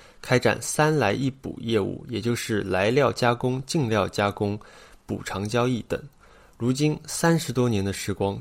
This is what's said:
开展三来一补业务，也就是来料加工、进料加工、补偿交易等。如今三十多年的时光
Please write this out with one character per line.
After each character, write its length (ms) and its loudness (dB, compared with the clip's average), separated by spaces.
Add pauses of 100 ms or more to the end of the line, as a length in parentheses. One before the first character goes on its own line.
(220)
开 160 2
展 240 2
三 320 2
来 200 2
一 180 -2
补 300 -12
业 180 0
务， 300 -4
也 100 -4
就 160 0
是 280 -2
来 260 2
料 240 4
加 200 2
工、 320 -2
进 240 0
料 200 2
加 200 2
工、 300 -2 (460)
补 180 -6
偿 240 -6
交 180 0
易 220 0
等。 100 -2 (600)
如 160 0
今 320 0
三 340 2
十 140 -4
多 160 2
年 140 0
的 100 -2
时 200 -6
光 280 -2